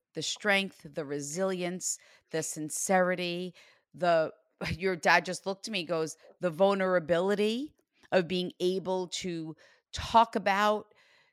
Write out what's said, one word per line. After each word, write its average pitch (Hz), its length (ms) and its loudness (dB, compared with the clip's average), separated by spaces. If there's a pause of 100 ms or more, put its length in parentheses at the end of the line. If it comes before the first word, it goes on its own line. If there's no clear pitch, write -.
(120)
The 160 80 -10
strength, 196 720 -2
the 156 120 -6
resilience, 175 920 -4 (340)
the 160 120 -2
sincerity, 180 1120 0 (400)
the, 160 400 2 (260)
<laughs> 165 160 -4
your 185 200 0
dad 175 280 4
just 180 220 -6
looked 196 200 -8
at 220 60 -10
me, 180 140 -4
goes, 160 320 -4 (240)
the 180 80 0
vulnerability 190 1200 2 (400)
of 156 160 2
being 180 320 -2
able 185 460 -2 (180)
to 160 320 -6 (380)
talk 233 420 4
about 202 560 0 (400)